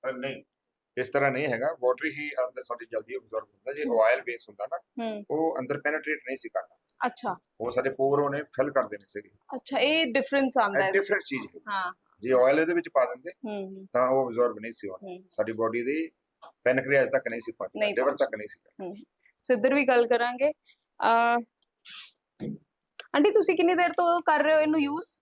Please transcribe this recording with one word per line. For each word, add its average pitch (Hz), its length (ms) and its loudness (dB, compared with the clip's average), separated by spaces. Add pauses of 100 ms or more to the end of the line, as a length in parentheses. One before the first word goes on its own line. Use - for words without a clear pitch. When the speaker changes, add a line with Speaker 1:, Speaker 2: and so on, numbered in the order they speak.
Speaker 1:
ਅ, 131 40 -4
ਨਹੀਂ, 127 300 -8 (540)
ਇਸ 127 120 -4
ਤਰ੍ਹਾਂ 139 220 2
ਨਹੀਂ 135 160 -2
ਹੈਗਾ। 131 340 -2
ਵਾਟਰ 123 260 0
ਹੀ 147 220 -8
ਅੰਦਰ 127 340 -6
ਸਾਡੀ 120 240 -10
ਜਲਦੀ 113 280 -8
ਐਬਜ਼ੌਰਬ 107 300 -8
ਹੁੰਦਾ। - 280 -14
ਜੇ 147 160 -6
Speaker 2:
ਹੂੰ। 113 160 4
Speaker 1:
ਆਇਲ 123 180 4
ਬੇਸ 120 260 -10
ਹੁੰਦਾ 101 180 -10
ਨਾ, - 380 -8
Speaker 2:
ਹੂੰ। 214 260 -8
Speaker 1:
ਉਹ 160 280 0
ਅੰਦਰ 139 220 -4
ਪੈਨੀਟ੍ਰੇਟ 151 460 -2
ਨਹੀਂ 131 100 -6
ਸੀ 117 120 -12
ਕਰਦਾ। - 280 -8 (300)
Speaker 2:
ਅੱਛਾ। 240 300 -6 (240)
Speaker 1:
ਉਹ 120 100 -4
ਸਾਡੇ 127 200 0
ਪੋਰ 139 300 2
ਉਹਨੇ 143 220 -2
ਫਿਲ 143 280 -2
ਕਰ 127 120 2
ਦੇਣੇ 104 260 -8
ਸੀਗੇ। - 220 -14 (240)
Speaker 2:
ਅੱਛਾ, 262 240 -6
ਇਹ 302 340 2
ਡਿਫਰੈਂਸ 269 460 0
ਆਉਂਦਾ 202 200 2
Speaker 1:
ਇਹ 196 60 2
Speaker 2:
ਹੈ। 190 80 0
Speaker 1:
ਡਿਫਰੈਂਟ 196 300 2
ਚੀਜ਼ - 240 -6 (100)
ਹੈ। - 40 -18 (120)
Speaker 2:
ਹਾਂ। 185 200 -4 (280)
Speaker 1:
ਜੇ 127 120 -2
ਆਇਲ 131 280 6
ਇਹਦੇ 165 140 0
ਵਿੱਚ 165 140 4
ਪਾ 131 160 4
ਦਿੰਦੇ, 123 260 -8
Speaker 2:
ਹੂੰ, 196 460 -10
ਹੂੰ। 190 160 -16
Speaker 1:
ਤਾਂ 127 160 4
ਉਹ 131 180 2
ਐਬਜ਼ੌਰਬ 117 320 0
ਨਹੀਂ 113 140 -10
ਸੀ 101 160 -12
ਹੋਣਾ। 95 220 -14
Speaker 2:
ਹੂੰ। 92 200 -14
Speaker 1:
ਸਾਡੀ 110 220 -2
ਬਾਡੀ 113 300 -2
ਦੇ 151 280 -4 (540)
ਪੈਨਕ੍ਰੀਆਸ 131 420 4
ਤੱਕ - 220 -2
ਨਹੀਂ 117 120 -6
ਸੀ - 120 -8
ਪਹੁੰਚਣਾ, - 320 -4
Speaker 2:
ਨਹੀਂ 208 100 -2
Speaker 1:
ਲਿਵਰ 127 120 2
Speaker 2:
ਪਹੁੰਚਣਾ। 135 200 0
Speaker 1:
ਤੱਕ 110 100 -8
ਨਹੀਂ 107 120 -12
ਸੀ - 160 -18
ਕਰਨਾ। - 220 -14
Speaker 2:
ਹੂੰ। 185 80 -10 (500)
ਸੋ 254 100 2
ਇੱਧਰ 254 200 2
ਵੀ 285 100 4
ਗੱਲ 240 220 4
ਕਰਾਂਗੇ। 247 440 0
ਅਹ, - 880 0 (1800)
ਆਂਟੀ, 302 140 6
ਤੁਸੀਂ 381 260 4
ਕਿੰਨੀ 359 180 4
ਦੇਰ 349 160 2
ਤੋਂ 349 300 2
ਕਰ 302 220 4
ਰਹੇ 311 120 4
ਹੋ 311 60 6
ਇਹਨੂੰ 311 200 2
ਯੂਜ਼? 285 420 -4